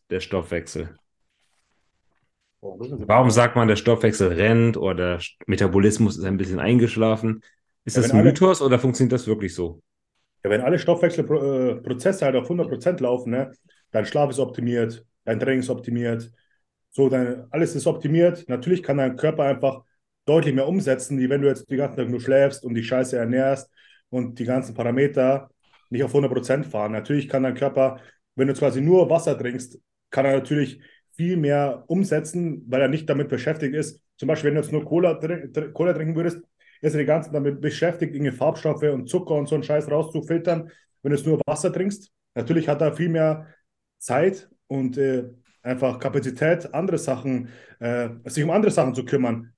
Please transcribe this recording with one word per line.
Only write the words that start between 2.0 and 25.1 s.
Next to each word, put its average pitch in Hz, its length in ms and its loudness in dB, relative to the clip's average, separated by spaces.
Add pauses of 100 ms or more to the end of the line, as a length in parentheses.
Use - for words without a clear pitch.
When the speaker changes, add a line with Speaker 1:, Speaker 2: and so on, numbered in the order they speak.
Speaker 2:
Boah, 95 200 -14
das 127 120 -10
ist 107 160 -10
Speaker 1:
Warum 120 220 6
sagt 120 260 6
man, 113 120 4
der 104 80 6
Stoffwechsel 107 540 2
rennt 113 480 4
oder 95 180 -2
der 90 240 -2
St-, - 260 -14
Metabolismus 98 720 4
ist 85 60 -8
ein 95 140 -2
bisschen 92 220 -4
eingeschlafen? 110 800 2 (420)
Ist 123 140 -2
Speaker 2:
Ja, 127 40 4
Speaker 1:
das 117 80 2
Speaker 2:
wenn 113 80 4
Speaker 1:
ein 104 40 8
Speaker 2:
alle 117 100 10
Speaker 1:
Mythos 185 320 4
oder 123 160 6
funktioniert 127 340 2
das 123 140 -2
wirklich 104 260 -2
so? 85 280 -8 (640)
Speaker 2:
Ja, 101 60 -2
wenn 107 120 2
alle 156 180 2
Stoffwechselprozesse 139 1500 0
halt 131 100 2
auf 120 140 0
hundert 175 200 -2
Prozent 175 300 -2
laufen, 123 300 -2
ne, 135 220 -4 (400)
dein 107 160 0
Schlaf 147 240 0
ist 123 80 -4
optimiert, 120 640 -2 (200)
dein 110 140 -2
Training 131 200 0
ist 127 100 -6
optimiert, 120 640 -4 (600)
so, 135 180 4
dein, 127 420 -2
alles 160 240 -2
ist 139 120 -2
optimiert. 170 600 2
Natürlich 165 340 -2
kann 143 160 -2
dein 127 200 0
Körper 156 260 0
einfach 139 380 0 (420)
deutlich 147 320 2
mehr 135 120 2
umsetzen, 139 520 -2
wie 127 100 0
wenn 139 120 0
du 139 80 4
jetzt 135 200 -4
den 135 80 -2
ganzen 135 200 -4
Tag 120 120 -4
nur 120 120 -4
schläfst 135 420 2
und 120 100 -6
dich 113 140 -2
scheiße 127 300 -2
ernährst 131 520 0 (400)
und 123 300 -6
die 117 60 -4
ganzen 120 280 -2
Parameter 131 760 0 (400)